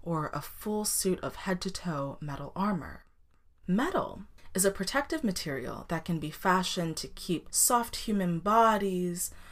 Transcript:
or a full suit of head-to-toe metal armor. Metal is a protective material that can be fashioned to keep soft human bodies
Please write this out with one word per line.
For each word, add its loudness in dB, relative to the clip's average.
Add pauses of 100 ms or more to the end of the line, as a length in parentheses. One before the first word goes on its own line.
or -2
a -4
full -4
suit 2
of -4
head-to-toe -2
metal -8
armor. -2 (600)
Metal 0 (320)
is 4
a 4
protective -2
material -4
that -2
can 0
be -4
fashioned 2
to -6
keep -4
soft 4
human 0
bodies 4 (220)